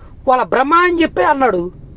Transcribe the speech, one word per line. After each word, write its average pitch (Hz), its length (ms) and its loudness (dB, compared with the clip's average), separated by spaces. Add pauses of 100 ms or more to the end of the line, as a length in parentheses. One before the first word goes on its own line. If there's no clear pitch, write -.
(280)
వాళ్ళ 254 140 0
బ్రహ్మ 247 320 -2
అని 349 280 2
చెప్పి - 200 -2
అన్నాడు. 240 500 -2 (240)